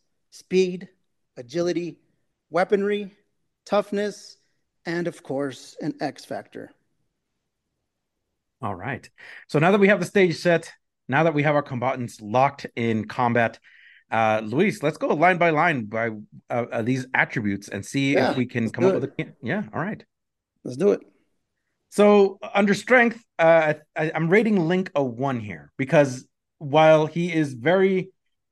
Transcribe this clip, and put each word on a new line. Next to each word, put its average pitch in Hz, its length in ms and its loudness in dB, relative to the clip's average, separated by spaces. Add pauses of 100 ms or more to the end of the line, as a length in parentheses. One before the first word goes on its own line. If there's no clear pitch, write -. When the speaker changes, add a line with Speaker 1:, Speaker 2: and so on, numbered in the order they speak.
(320)
Speaker 1:
speed, 185 560 -2 (480)
agility, 165 600 -6 (520)
weaponry, 196 600 -2 (540)
toughness, 202 720 -4 (480)
and 170 220 -4
of 160 160 -10
course, 135 580 -8
an 151 180 -6
X 139 260 -8
factor. 110 460 -14 (1900)
Speaker 2:
All 101 140 -6
right. 107 320 -10 (400)
So 151 120 0
now 170 120 4
that 208 80 2
we 196 100 6
have 202 100 4
the 175 60 -4
stage 180 320 2
set, 165 340 0 (360)
now 143 160 2
that 165 100 2
we 147 100 0
have 151 120 2
our 147 60 2
combatants 123 600 -6
locked 123 440 0 (100)
in 110 320 -2
combat, 120 520 0 (500)
uh, 110 340 2
Luis, 147 380 -2
let's 156 160 -2
go 277 100 -6
line 175 300 2
by 170 120 4
line 151 360 0
by, 110 240 -4 (400)
uh, 120 220 -4
uh, 117 100 -4
these 127 320 -4
attributes 107 540 -2
and 98 180 -10
see 139 280 -2
Speaker 1:
Yeah, 233 180 0
Speaker 2:
if 135 60 -4
we 123 80 -2
can 120 180 -6
Speaker 1:
let's 110 100 -4
Speaker 2:
come 165 100 -2
Speaker 1:
do 190 60 4
Speaker 2:
up 185 60 0
Speaker 1:
it. 127 60 -4 (160)
Speaker 2:
with 156 100 -8
a, - 140 -20
yeah, 180 220 -6 (100)
all 135 80 -6
right. 196 220 -10 (600)
Speaker 1:
Let's 127 140 -10
do 196 140 2
it. 180 100 -2 (880)
Speaker 2:
So 208 480 4 (160)
under 202 200 2
strength, 240 500 2 (160)
uh, 165 360 4 (200)
I, 160 180 -2
I'm 160 160 -2
rating 202 380 2
Link 185 260 -2
a 143 100 0
one 127 360 -4
here 95 380 -14
because 135 500 2 (300)
while 156 480 6
he 170 280 -6
is 147 200 -2
very, 185 560 0 (420)